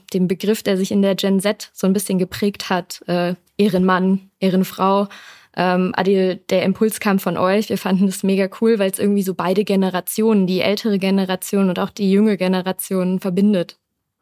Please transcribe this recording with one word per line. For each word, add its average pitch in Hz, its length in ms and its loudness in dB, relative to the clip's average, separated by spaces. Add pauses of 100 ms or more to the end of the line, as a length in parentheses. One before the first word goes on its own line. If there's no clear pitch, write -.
(140)
dem 185 140 0
Begriff, 196 360 -2
der 196 120 0
sich 190 160 -2
in 202 100 2
der 196 140 2
Gen 196 240 0
Z 202 340 -4
so - 140 -2
ein 190 60 4
bisschen 190 260 -2
geprägt 202 500 -4
hat, 180 380 -4
äh, 175 280 -2 (220)
Ehrenmann, 190 720 2 (100)
Ehrenfrau. 190 680 0 (480)
Ähm, 185 400 0
Adil, 185 420 2 (120)
der 185 140 2
Impuls 208 360 0
kam 196 200 0
von 175 180 -4
euch. 196 320 0
Wir 202 80 -2
fanden 190 300 0
das 190 160 -6
mega 190 260 0 (100)
cool, 226 200 2
weil 190 100 0
es 190 80 -6
irgendwie 202 240 0
so 185 140 -2
beide 185 280 0
Generationen, 190 840 0
die 180 140 0
ältere 208 360 0
Generation 190 720 0
und 175 80 -2
auch 190 140 -4
die 196 200 0
junge 202 260 4
Generation 185 800 -2
verbindet. 190 580 0 (440)